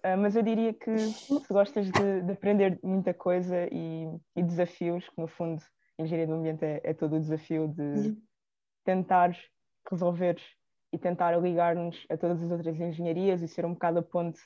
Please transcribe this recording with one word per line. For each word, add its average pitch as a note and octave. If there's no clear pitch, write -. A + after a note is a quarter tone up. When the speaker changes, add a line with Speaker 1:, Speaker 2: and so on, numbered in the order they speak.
Speaker 1:
Ah, F#3
mas G3+
eu A3+
diria A3+
que A3
se A3
gostas G3
de, G3
de F3+
aprender G3
muita F#3
coisa F3+
e, D#3+
e F3+
desafios, F3
que -
no D#3+
fundo E3
a D#3+
engenharia E3
do D#3+
ambiente D#3+
é, D3+
é D#3
todo D#3
o D#3
desafio D#3
de D3+
Speaker 2:
Uhum. G#3
Speaker 1:
tentar F3+
resolver F3
e -
tentar F3
ligar-nos E3+
a D#3+
todas E3+
as E3+
outras E3
engenharias E3+
e E3
ser E3+
um E3+
bocado E3+
a -
ponte E3+